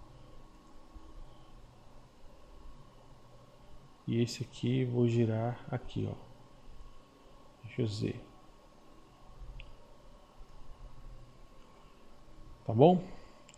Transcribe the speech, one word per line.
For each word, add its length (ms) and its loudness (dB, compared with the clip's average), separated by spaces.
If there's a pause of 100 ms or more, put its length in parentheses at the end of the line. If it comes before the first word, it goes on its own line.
(4000)
E 140 6
esse 220 4
aqui 420 2
vou 240 6
girar 500 4 (120)
aqui, 400 -2
ó. 40 -4 (1500)
Deixa 180 0
eu 40 6
ver. 380 0 (4000)
Tá 60 2
bom? 300 12 (560)